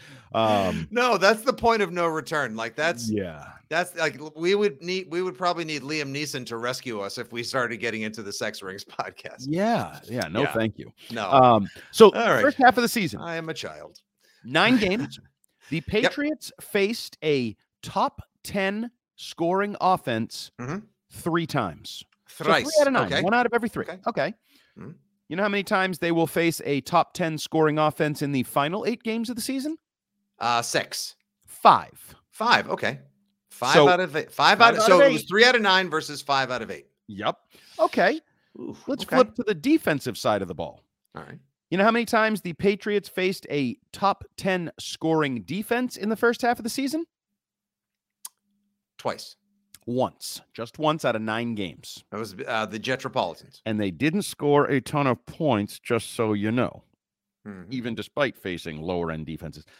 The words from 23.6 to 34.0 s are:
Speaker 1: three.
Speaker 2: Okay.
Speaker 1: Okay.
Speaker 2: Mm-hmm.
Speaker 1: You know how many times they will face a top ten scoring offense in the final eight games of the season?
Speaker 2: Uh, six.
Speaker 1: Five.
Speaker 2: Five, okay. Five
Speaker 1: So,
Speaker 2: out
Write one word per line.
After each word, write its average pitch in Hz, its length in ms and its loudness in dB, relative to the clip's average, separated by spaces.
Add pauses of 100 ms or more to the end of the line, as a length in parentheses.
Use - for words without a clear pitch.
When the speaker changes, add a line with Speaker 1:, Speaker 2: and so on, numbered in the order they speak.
Speaker 1:
three. 117 160 -6
Speaker 2:
Okay. 185 140 -12 (100)
Speaker 1:
Okay. 170 260 -2 (420)
Speaker 2:
Mm-hmm. 117 140 -16 (380)
Speaker 1:
You 156 80 -8
know 196 80 0
how 208 40 2
many 202 140 -2
times 190 380 0
they 170 100 0
will 165 160 2
face 170 380 0
a 139 160 0
top - 340 0
ten 160 240 -4
scoring 156 400 2
offense 151 420 0
in 143 120 -2
the 131 100 0
final 156 420 -2
eight 233 200 -4
games 226 260 -4
of 226 60 -8
the 240 60 -8
season? 269 340 -6 (640)
Speaker 2:
Uh, 117 200 2
six. - 540 -4 (320)
Speaker 1:
Five. - 720 2 (140)
Speaker 2:
Five, 220 380 2
okay. 110 300 -4 (520)
Five 127 240 2
Speaker 1:
So, 160 140 10
Speaker 2:
out 180 120 4